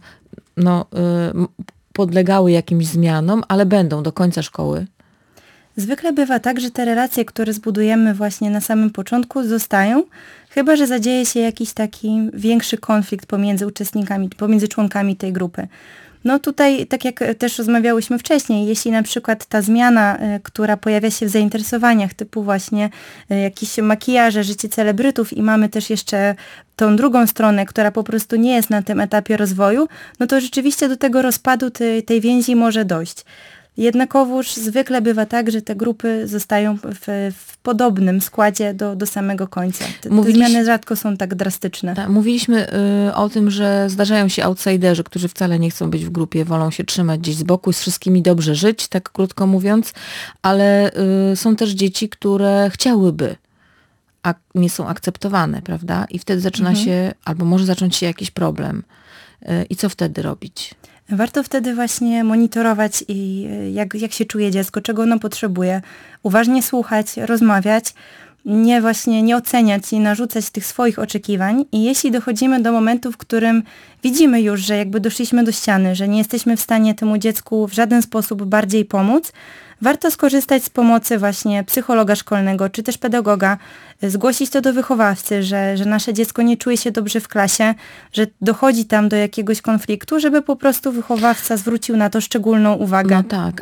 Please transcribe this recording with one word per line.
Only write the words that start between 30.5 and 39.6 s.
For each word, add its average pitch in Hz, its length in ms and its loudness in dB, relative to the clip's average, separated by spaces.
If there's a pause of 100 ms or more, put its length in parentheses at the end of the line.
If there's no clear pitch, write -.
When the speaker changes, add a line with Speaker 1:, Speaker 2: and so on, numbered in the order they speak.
Speaker 2:
do 254 80 -2
tego 262 240 2
rozpadu 254 480 0
tej, 226 340 -2
tej 226 180 2
więzi 247 340 2
może 220 300 2
dojść. 170 400 -6 (520)
Jednakowoż 254 760 0
zwykle 240 480 -2
bywa 220 240 2
tak, 233 260 -2
że 220 100 -2
te 214 140 -8
grupy 220 520 -2
zostają 208 560 -2
w, 202 540 -6
w - 200 -20
podobnym 196 640 2
składzie 208 520 0
do, 202 220 -6
do 185 100 -4
samego 196 420 -4
końca. 185 380 -6 (160)